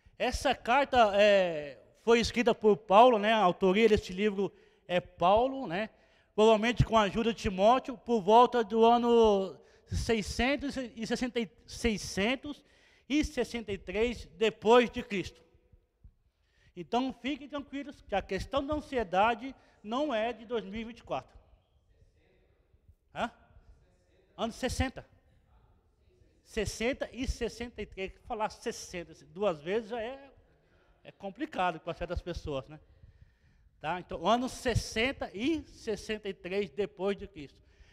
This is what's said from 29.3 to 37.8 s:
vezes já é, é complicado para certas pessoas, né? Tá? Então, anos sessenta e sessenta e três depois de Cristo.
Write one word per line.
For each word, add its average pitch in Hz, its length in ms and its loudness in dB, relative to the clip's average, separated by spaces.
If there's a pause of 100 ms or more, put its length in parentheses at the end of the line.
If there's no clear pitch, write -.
vezes 202 280 -6
já 233 120 -8
é, 269 300 -12 (720)
é 143 80 -20
complicado 190 720 -6
para 170 120 -10
certas 165 280 -8
pessoas, 151 480 -8
né? 151 100 -20 (1000)
Tá? 165 180 -6
Então, 170 260 -12
anos 240 280 0
sessenta 247 800 -4
e 277 300 -2
sessenta - 640 -8
e 190 40 -8
três 185 360 -6
depois 196 480 -4
de 190 100 -16
Cristo. - 320 -20 (340)